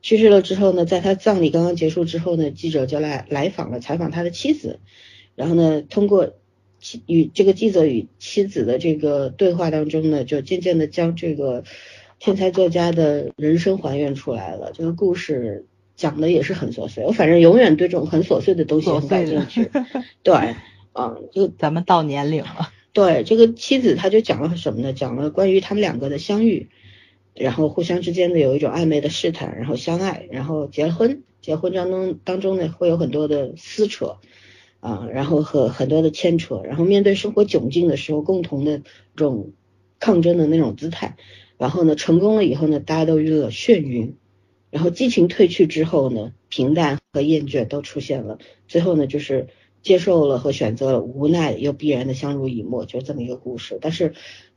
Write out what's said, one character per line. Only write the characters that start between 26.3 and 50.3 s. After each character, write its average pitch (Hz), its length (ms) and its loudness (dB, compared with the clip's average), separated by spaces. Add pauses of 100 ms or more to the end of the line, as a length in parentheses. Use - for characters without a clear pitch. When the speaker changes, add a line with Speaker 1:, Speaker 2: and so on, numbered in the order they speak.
Speaker 1:
遇， 196 220 0 (680)
然 131 180 -2
后 151 160 0
互 170 140 -2
相 175 180 -2
之 175 120 -4
间 180 200 0
的 170 60 2
有 135 180 2
一 - 20 0
种 139 140 -2
暧 165 140 0
昧 147 160 2
的 151 80 -2
试 - 220 -4
探， - 260 -10
然 117 80 -8
后 151 100 -4
相 170 220 -4
爱， 190 320 -6
然 131 140 -10
后 151 220 -4
结 147 220 -4
婚。 233 340 0 (200)
结 156 120 -4
婚 180 200 -4
当 180 160 -2
中， 185 340 -4
当 185 160 -4
中 190 160 -2
呢， 165 200 -4
会 175 120 0
有 170 80 2
很 156 140 -2
多 147 180 -2
的 143 280 -2
撕 - 300 -2
扯， - 300 -8 (640)
啊， 113 320 -8
然 135 140 -4
后 151 160 2
和 139 260 0
很 135 200 -4
多 156 120 2
的 160 100 2
牵 170 280 0
扯， 131 260 -6
然 139 120 -8
后 165 100 0
面 202 160 4
对 196 120 4
生 208 180 -4
活 208 120 4
窘 131 240 0
境 170 180 2
的 139 120 2
时 - 140 -8
候， 151 100 -2
共 180 180 -2
同 147 240 -6
的 147 140 -2
这 139 60 -14 (320)
种 113 360 -2 (480)
抗 180 220 4
争 175 160 4
的 156 80 4
那 160 100 2
种 123 180 0
姿 147 140 -8
态。 - 280 -10 (420)
然 131 120 -2
后 175 140 0
呢， 156 100 4
成 165 240 2
功 208 180 4
了 208 80 2
以 131 100 0
后 151 120 0
呢， 151 140 0
大 156 160 -4
家 160 80 2
都 156 160 2
有 156 180 0
点 135 120 -2
眩 208 280 2
晕， 127 380 -6 (540)
然 151 120 -2
后 175 80 2
激 247 200 0
情 175 180 4
褪 180 200 4
去 170 180 4
之 156 180 -2
后 151 260 0
呢， 113 220 -6 (160)
平 135 240 0
淡 151 260 0 (140)
和 143 80 -2
厌 147 260 0
倦 131 200 -2
都 143 160 -8
出 - 180 -10
现 127 240 -6
了。 110 140 -12 (280)
最 170 140 0
后 175 160 0
呢， 143 100 2
就 147 120 -6
是 135 300 -4 (340)
接 185 160 4
受 170 280 2
了 139 120 0